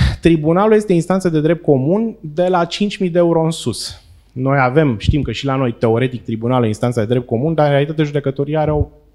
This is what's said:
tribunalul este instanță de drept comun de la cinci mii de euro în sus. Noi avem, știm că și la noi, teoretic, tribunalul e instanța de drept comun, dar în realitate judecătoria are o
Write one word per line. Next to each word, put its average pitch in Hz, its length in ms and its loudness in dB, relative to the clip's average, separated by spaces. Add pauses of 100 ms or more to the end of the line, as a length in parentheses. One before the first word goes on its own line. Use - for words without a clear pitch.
(200)
tribunalul 165 540 2
este 208 180 2
instanță 185 360 0
de 156 120 0
drept 160 220 0
comun 170 580 0
de 160 280 -2
la 180 160 2
cinci 202 320 -4
mii 185 140 -2
de 165 80 0
euro 170 260 2
în 160 60 0
sus. - 520 -8 (300)
Noi 135 280 0
avem, 131 380 2
știm 143 240 0
că - 100 -4
și - 120 -8
la 135 100 0
noi, 131 180 0
teoretic, 117 520 0
tribunalul 120 400 -2
e 110 40 2
instanța 120 320 -2
de 104 60 0
drept 123 200 0
comun, 135 280 -2
dar 151 100 2
în 147 60 2
realitate 147 320 0
judecătoria 143 580 -2
are 151 100 0
o 151 180 -2 (260)